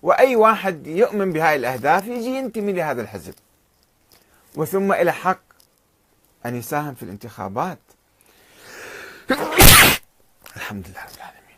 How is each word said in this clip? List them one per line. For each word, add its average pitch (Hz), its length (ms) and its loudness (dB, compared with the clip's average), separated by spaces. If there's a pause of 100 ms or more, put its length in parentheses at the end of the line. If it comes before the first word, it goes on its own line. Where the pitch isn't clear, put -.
وأي 247 340 2
واحد 190 500 0
يؤمن 190 460 -2
بهاي 156 240 0
الأهداف 131 500 -2
يجي 247 300 -6
ينتمي 220 360 -6
لهذا 151 300 -4
الحزب، 87 320 -14 (1200)
وثم 190 380 -2
إلى 175 200 0
حق - 280 -4 (1040)
أن 120 100 -8
يساهم 147 380 -8
في - 80 -20
الانتخابات. 110 760 -10 (1500)
<coughs> 269 80 0 (1160)
الحمد 95 320 -12
لله 92 160 -20
رب - 120 -20
العالمين. - 260 -20 (160)